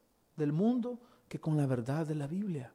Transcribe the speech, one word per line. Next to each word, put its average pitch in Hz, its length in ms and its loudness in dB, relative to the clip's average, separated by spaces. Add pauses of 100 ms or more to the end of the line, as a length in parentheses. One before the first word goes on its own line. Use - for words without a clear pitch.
(380)
del 147 160 2
mundo 233 460 2 (280)
que - 120 -8
con 156 180 2
la 143 80 4
verdad 131 400 0
de 151 100 -2
la 143 120 -4
Biblia. 170 480 -4